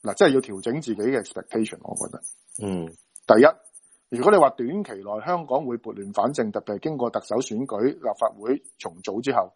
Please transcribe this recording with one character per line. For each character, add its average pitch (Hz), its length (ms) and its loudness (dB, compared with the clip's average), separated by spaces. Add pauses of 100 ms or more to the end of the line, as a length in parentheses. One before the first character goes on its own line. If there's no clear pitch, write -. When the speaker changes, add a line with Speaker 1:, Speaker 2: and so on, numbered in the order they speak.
Speaker 1:
嗱， 101 140 -6
真 180 140 6
係 131 40 2
要 135 60 4
調 98 200 -10
整 127 200 -4
自 120 140 -6
己 98 60 -6
嘅 120 220 0
expectation， - 600 -6
我 - 120 -12 (120)
覺 - 60 -14
得。 - 100 -16 (400)
Speaker 2:
嗯。 92 240 -4 (400)
Speaker 1:
第 110 140 10
一， - 760 2
如 123 60 -2
果 202 100 6
你 202 60 8
話 139 120 6
短 120 180 -6 (160)
期 - 100 -12
內 101 300 -8
香 175 220 -4
港 139 200 0
會 120 100 -4
撥 113 180 -12
亂 101 180 -12
反 104 200 0
正， 117 180 -4
特 104 100 -6
別 104 160 -6
係 - 40 -10
經 156 160 -6
過 120 140 -2
特 107 100 -4
首 - 160 -6
選 120 300 -4
舉、 107 160 -4
立 123 360 -2
法 113 100 0 (120)
會 127 220 -2 (160)
重 - 240 -12
組 107 200 -6
之 135 100 -2
後， 98 240 0